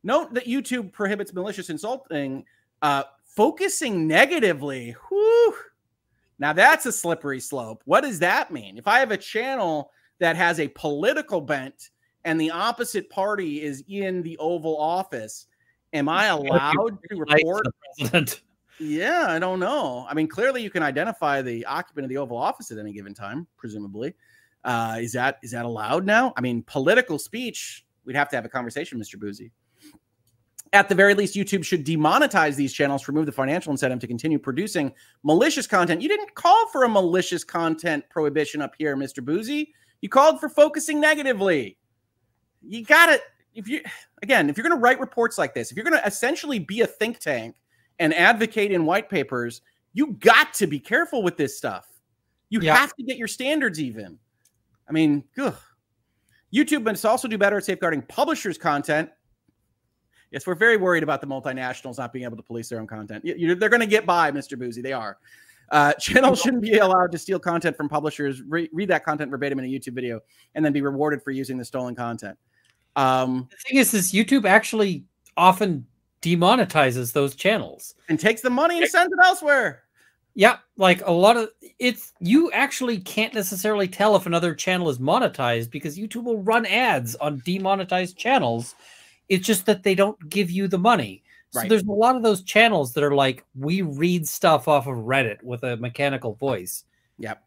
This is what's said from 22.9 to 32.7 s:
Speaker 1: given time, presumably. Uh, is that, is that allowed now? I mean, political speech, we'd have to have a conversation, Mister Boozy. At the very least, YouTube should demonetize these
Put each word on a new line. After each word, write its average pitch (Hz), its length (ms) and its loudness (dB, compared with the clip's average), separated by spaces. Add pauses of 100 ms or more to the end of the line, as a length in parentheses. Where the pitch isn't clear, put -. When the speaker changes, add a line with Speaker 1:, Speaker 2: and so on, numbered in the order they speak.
Speaker 1:
given 101 200 -16
time, 107 340 -12 (100)
presumably. 107 560 -12 (500)
Uh, 117 360 -4
is 117 140 -8
that, 127 280 -2
is 117 100 -14
that 120 140 -8
allowed 117 400 -4
now? 233 320 2
I 113 40 -4
mean, 120 220 -2
political 170 540 0
speech, - 680 -12 (200)
we'd 127 100 -8
have 143 140 0
to 139 60 -6
have 113 100 -4
a 120 40 -14
conversation, 127 500 -8
Mister 104 180 -14
Boozy. 107 340 -12 (1200)
At 196 160 6
the 196 60 2
very 202 180 8
least, 196 220 0
YouTube 196 280 -2
should 156 220 -2
demonetize 160 680 2
these 139 180 -2